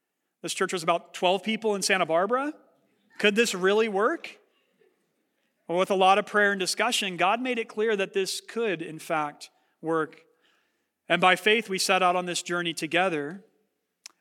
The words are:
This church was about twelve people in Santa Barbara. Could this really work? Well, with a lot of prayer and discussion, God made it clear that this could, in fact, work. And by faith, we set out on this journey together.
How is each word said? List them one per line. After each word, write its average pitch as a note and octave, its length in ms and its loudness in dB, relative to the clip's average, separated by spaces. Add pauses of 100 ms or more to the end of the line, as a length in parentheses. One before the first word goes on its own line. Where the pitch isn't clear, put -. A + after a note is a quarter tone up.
(400)
This E3 140 -8
church F#3 180 -2
was F3+ 100 -4
about E3+ 300 -2
twelve F#3+ 300 0
people A3 320 -2
in F#3+ 80 -4
Santa F#3 240 0
Barbara. A3+ 480 0 (640)
Could G#3 160 2
this A3 200 2
really G3+ 340 2
work? A3 500 -2 (1300)
Well, E3+ 100 -4
with F#3 140 0
a G3+ 40 2
lot F#3+ 220 6
of G3+ 80 0
prayer G3+ 280 2
and G3 60 -4
discussion, F#3+ 600 -2
God G3+ 240 2
made B3 160 -4
it A#3 100 -6
clear A3 260 -2
that G3 200 -4
this F#3+ 260 -2
could, G#3+ 400 -4
in D#3+ 180 -12
fact, D3+ 520 -6 (320)
work. D#3+ 400 -4 (880)
And F3 100 4
by F#3 160 6
faith, G#3+ 320 2
we F#3+ 100 -4
set F#3 240 2
out F3+ 140 4
on F3+ 80 0
this F3 180 -6
journey F3 300 -4
together. E3+ 720 -2 (760)